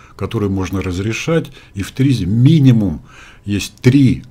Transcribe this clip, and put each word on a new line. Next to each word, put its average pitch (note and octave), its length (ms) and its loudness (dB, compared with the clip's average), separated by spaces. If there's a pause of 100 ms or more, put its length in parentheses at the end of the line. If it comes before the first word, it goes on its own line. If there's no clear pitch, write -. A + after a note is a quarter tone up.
(160)
которые G#2 340 -4
можно F#2+ 320 -4
разрешать, A2 720 -4 (220)
и G2+ 80 -8
в - 100 -10
тризе B2+ 340 0
минимум A#2+ 760 2 (420)
есть G2+ 380 -6
три B2+ 480 2